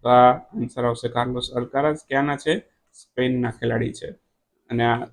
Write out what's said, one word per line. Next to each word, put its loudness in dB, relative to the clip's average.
તો -2
આ 8
આન્સર -6
આવશે -2
કાર્લોસ -4
અલ્કારાઝ. -2
ક્યાંના -2
છે? -2
સ્પેનના -2
ખેલાડી -4
છે. -14
અને 0
આ 0